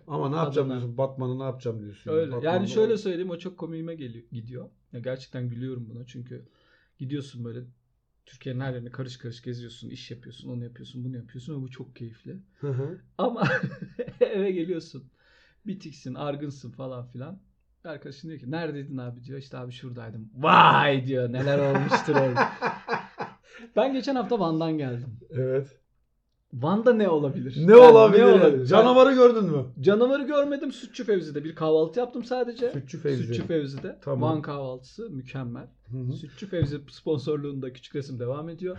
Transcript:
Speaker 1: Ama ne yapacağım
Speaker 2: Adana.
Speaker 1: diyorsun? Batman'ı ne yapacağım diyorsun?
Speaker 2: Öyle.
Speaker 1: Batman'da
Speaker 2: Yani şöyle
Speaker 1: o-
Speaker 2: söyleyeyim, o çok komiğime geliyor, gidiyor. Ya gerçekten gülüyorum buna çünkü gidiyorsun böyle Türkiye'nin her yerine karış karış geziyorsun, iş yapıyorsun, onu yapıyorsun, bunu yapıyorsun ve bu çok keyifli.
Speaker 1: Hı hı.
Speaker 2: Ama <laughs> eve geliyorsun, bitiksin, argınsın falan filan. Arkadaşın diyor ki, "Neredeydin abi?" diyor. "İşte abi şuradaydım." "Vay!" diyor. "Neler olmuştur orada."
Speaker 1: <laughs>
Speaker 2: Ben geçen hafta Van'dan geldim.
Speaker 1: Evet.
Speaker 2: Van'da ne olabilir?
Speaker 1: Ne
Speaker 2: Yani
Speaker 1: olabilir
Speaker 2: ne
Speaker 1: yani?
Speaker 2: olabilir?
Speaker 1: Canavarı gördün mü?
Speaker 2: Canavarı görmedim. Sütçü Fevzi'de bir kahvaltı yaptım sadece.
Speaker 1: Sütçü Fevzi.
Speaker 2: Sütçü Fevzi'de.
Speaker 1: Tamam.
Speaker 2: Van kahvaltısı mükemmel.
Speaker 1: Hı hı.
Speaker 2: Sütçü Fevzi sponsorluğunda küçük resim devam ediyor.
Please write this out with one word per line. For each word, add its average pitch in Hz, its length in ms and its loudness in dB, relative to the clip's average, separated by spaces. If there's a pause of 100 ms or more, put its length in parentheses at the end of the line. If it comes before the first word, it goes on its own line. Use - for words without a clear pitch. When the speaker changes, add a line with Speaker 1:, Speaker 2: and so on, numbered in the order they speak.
Speaker 1:
Ama 147 220 -6
ne 147 60 -4
yapacağım 143 320 -2
Speaker 2:
Adana. 127 120 -6
Speaker 1:
diyorsun? 120 180 -8
Batman'ı 131 420 -6
ne 135 40 -10
yapacağım 117 380 -10
diyorsun? 104 300 -12
Speaker 2:
Öyle. 160 200 0
Speaker 1:
Batman'da 123 140 -8
Speaker 2:
Yani 185 220 -2
şöyle 220 260 0
Speaker 1:
o- 208 40 -2
Speaker 2:
söyleyeyim, 185 320 -6
o 170 80 -8
çok 180 200 -14
komiğime 165 380 -10
geliyor, 117 360 -16
gidiyor. 123 380 -14 (240)
Ya 123 60 -12
gerçekten 127 500 -8
gülüyorum 123 400 -10
buna 117 160 -16
çünkü 123 400 -18 (540)
gidiyorsun 135 460 -10
böyle 117 140 -12 (680)
Türkiye'nin 127 340 -12
her 131 140 -8
yerine 120 160 -12
karış 123 280 -12
karış 117 240 -14
geziyorsun, 120 480 -14
iş 123 220 -18
yapıyorsun, 120 380 -18
onu 123 140 -10
yapıyorsun, 123 420 -16
bunu 127 100 -10
yapıyorsun 127 420 -14
ve 135 40 -8
bu 127 80 -12
çok - 260 -18
keyifli. 120 420 -18 (220)
Speaker 1:
Hı 143 80 -10
hı. 135 300 -6 (200)
Speaker 2:
Ama 233 260 -2 (400)
<laughs> - 380 -14
eve 202 300 -2
geliyorsun, 165 520 -8 (640)
bitiksin, 147 480 -14
argınsın 143 560 -10
falan 127 360 -12
filan. 143 320 -16 (440)
Arkadaşın 147 460 -16
diyor 151 100 -16
ki, 120 120 -12
"Neredeydin 143 460 -8
abi?" 123 260 -12
diyor. 135 160 -14
"İşte 131 180 -18
abi 123 140 -14
şuradaydım." 113 640 -14
"Vay!" 147 720 6
diyor. 123 260 -2
"Neler 139 260 0 (160)
olmuştur 151 400 0
orada." 135 380 2
Speaker 1:
<laughs> - 20 -14 (1200)
Speaker 2:
Ben 262 180 2
geçen 269 220 -4
hafta 240 240 -2
Van'dan 160 380 -2
geldim. 123 420 -8 (100)
Speaker 1:
Evet. 131 500 -4 (720)
Speaker 2:
Van'da 202 400 2
ne 208 160 2
olabilir? 139 460 -2 (120)
Speaker 1:
Ne 202 40 10
Speaker 2:
Yani 240 100 12 (100)
Speaker 1:
olabilir 220 320 10
Speaker 2:
ne 196 60 10
Speaker 1:
yani? 190 140 10
Speaker 2:
olabilir? 135 220 4
Speaker 1:
Canavarı 247 480 8
gördün 240 300 6
mü? 147 220 -2 (160)
Speaker 2:
Canavarı 240 420 2
görmedim. 285 480 -2
Sütçü - 320 -14
Fevzi'de 151 400 -4
bir 160 120 -12
kahvaltı 160 440 0
yaptım 240 240 -6
sadece. 240 480 -4
Speaker 1:
Sütçü 139 280 -10
Fevzi. 135 240 -2
Speaker 2:
Sütçü 113 240 -4
Fevzi'de. 143 540 -6
Speaker 1:
Tamam. 135 200 -4 (100)
Speaker 2:
Van 156 100 -4
kahvaltısı 143 680 -12
mükemmel. 131 580 -12 (240)
Speaker 1:
Hı 127 60 -10
hı. 127 160 -8
Speaker 2:
Sütçü 165 340 -14
Fevzi 147 320 -4 (120)
sponsorluğunda 143 840 -6
küçük - 220 -20
resim 135 240 -10
devam 143 300 -8
ediyor. 180 300 -10